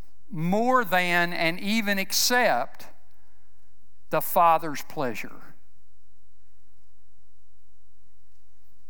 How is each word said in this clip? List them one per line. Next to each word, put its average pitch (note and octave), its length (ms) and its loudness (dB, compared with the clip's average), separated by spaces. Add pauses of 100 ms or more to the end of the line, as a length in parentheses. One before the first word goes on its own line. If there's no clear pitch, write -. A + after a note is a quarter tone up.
(300)
more A3 560 4
than F3 480 4
and E3+ 260 0
even G3+ 380 2
except F#3+ 880 2 (1300)
the D#3 100 2
Father's D#3+ 640 4
pleasure. B2 480 -2 (3500)